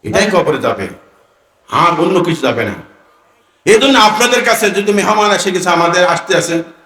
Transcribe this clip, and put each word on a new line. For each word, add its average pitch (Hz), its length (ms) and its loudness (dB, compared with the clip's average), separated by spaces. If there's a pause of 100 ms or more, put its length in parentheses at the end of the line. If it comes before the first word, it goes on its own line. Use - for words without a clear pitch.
এটাই 208 280 0
কবরে 156 260 0
যাবে, 113 300 -4 (840)
আর 165 300 0
অন্য 180 220 0
কিছু 170 180 -4
যাবে 113 240 -2
না। 98 80 -6 (920)
এই 220 140 4
জন্য 269 200 4
আপনাদের 233 460 2
কাছে 226 240 0
যদি 202 240 -2
মেহমান 208 380 0
এসে 190 200 -2
গেছে, 180 180 -2
আমাদের 170 380 2
আসতে 170 280 -2
আছে 165 280 -2 (220)